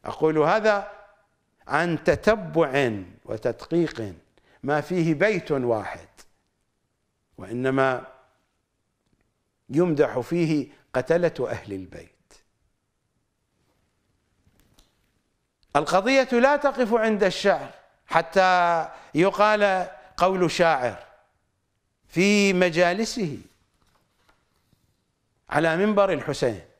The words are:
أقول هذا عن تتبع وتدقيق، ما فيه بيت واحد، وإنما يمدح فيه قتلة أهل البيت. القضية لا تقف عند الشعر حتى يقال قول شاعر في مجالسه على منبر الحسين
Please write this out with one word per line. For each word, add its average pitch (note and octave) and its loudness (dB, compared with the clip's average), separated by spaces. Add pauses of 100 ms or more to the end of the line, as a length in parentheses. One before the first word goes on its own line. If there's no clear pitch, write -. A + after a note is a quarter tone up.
أقول D#3 0
هذا G3+ 2 (760)
عن D#3+ -2
تتبع D#3 2 (340)
وتدقيق، A2+ -4 (500)
ما D3 0
فيه E3 0
بيت F3+ 0
واحد، A#2+ -4 (1300)
وإنما B2+ -2 (1700)
يمدح C#3+ 0
فيه D3+ -2 (260)
قتلة D#3 0
أهل G2+ -10
البيت. E2+ -18 (3500)
القضية G3 2
لا B3+ 4
تقف C4 0
عند A3 0
الشعر F3 0 (380)
حتى F3 2 (300)
يقال G3 2 (300)
قول F3+ 2
شاعر C3 0 (1000)
في G3+ 2
مجالسه F3+ 0 (2000)
على D#3+ 0
منبر G3+ 2
الحسين B2+ -4 (180)